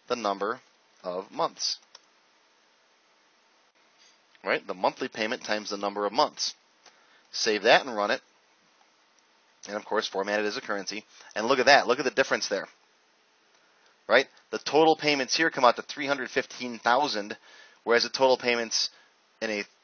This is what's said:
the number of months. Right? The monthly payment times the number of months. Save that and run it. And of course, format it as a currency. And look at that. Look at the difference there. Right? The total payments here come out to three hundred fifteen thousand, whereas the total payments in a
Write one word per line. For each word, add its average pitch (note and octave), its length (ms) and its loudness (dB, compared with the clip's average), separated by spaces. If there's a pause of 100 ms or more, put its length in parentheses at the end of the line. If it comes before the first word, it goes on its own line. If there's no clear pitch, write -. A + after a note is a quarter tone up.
the B2 80 -2
number G#2 420 -4 (420)
of F#2 300 -8
months. - 480 -6 (2750)
Right? A#2 220 -4
The G2+ 80 -10
monthly B2 340 -4
payment A2+ 380 -6
times G#2+ 240 -4
the G2+ 80 -6
number G2+ 280 -4
of G2+ 60 -2
months. B2 440 -2 (760)
Save G#2+ 320 -2
that D3 220 6
and A#2+ 100 -10
run G#2 160 0
it. C3+ 100 -2 (1500)
And G#2 100 -8
of G#2 80 -10
course, G#2+ 220 -2
format G2+ 340 -2
it G#2 40 -2
as G#2 120 -4
a B2+ 40 -8
currency. G2+ 440 -8 (300)
And G#2+ 100 -2
look B2+ 140 2
at A#2 80 4
that. A#2+ 200 8
Look B2+ 120 2
at C#3 60 -4
the B2 60 0
difference B2+ 380 0
there. F#2 180 -4 (1400)
Right? B2 200 4 (220)
The A2 100 -6
total D#3+ 360 4
payments C#3+ 400 0
here E3 140 0
come C3+ 160 2
out A#2 120 6
to G#2+ 40 -10
three C#3+ 260 -10
hundred C3+ 220 -4
fifteen B2 500 -6
thousand, A2+ 580 0 (460)
whereas A#2 200 4
the A#2+ 60 -4
total C3 280 4
payments A#2 520 -2 (520)
in A2+ 80 -4
a G#2 140 -4 (200)